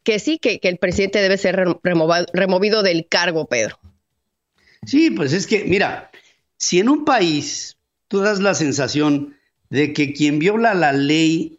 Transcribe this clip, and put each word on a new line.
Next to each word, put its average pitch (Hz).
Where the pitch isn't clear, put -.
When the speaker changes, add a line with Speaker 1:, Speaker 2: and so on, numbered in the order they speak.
Speaker 1:
que 214
sí, 311
que, 208
que 196
el 180
presidente 196
debe 190
ser 185
re-, 180
remova-, 170
removido 196
del 170
cargo, 175
Pedro. 113
Speaker 2:
Sí, 302
pues 143
es 190
que, 202
mira, 175
si -
en 214
un 302
país 175
tú 196
das 202
la 190
sensación 143
de 139
que 143
quien 147
viola 214
la 160
ley 160